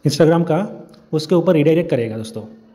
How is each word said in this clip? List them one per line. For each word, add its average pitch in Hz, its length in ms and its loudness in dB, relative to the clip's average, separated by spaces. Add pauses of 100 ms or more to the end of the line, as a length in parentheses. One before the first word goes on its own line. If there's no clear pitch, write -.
Instagram 165 400 2
का, 170 160 -2 (520)
उसके 156 220 -2
ऊपर 170 200 2
redirect 160 360 2
करेगा 113 260 -2
दोस्तों। 110 260 -12 (320)